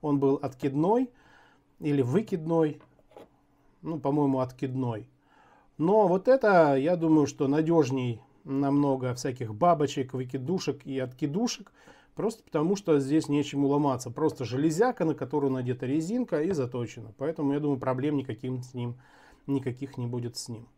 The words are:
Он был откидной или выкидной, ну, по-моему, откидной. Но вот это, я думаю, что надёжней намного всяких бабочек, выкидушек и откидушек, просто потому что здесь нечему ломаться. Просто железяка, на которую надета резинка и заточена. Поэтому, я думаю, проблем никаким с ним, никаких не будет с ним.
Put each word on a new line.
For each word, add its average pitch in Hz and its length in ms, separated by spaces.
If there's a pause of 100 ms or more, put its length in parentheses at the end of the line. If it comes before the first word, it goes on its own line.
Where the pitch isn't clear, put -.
Он 143 180
был 139 220
откидной 151 680 (680)
или 147 220
выкидной, 160 800 (1000)
ну, 156 180
по-моему, 139 400
откидной. 127 680 (680)
Но 196 300
вот 185 200
это, 196 480
я 147 200
думаю, 160 320
что 135 200
надёжней 135 760 (220)
намного 139 720
всяких 123 400
бабочек, 147 600
выкидушек 131 720
и 135 140
откидушек, 147 720 (440)
просто 214 280
потому 165 320
что 165 240
здесь 143 300
нечему 143 380
ломаться. 139 420
Просто 143 360
железяка, 165 600
на 160 80
которую 143 380
надета 127 340
резинка 160 560
и 175 100
заточена. 120 680
Поэтому, 143 360
я 143 60
думаю, 143 200
проблем 131 380
никаким 127 460
с - 100
ним, 120 220 (500)
никаких 135 520
не 120 100
будет 120 300
с - 120
ним. 117 180 (100)